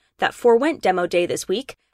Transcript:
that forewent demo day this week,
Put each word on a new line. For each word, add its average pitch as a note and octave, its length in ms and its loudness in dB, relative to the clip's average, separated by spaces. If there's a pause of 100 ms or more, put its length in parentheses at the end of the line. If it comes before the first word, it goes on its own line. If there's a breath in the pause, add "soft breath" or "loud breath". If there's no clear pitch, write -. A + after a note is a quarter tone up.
(180)
that - 160 -2
forewent A#3+ 480 2
demo F#3 240 0
day F3 200 0
this - 200 -6
week, G#3+ 300 -6 (180)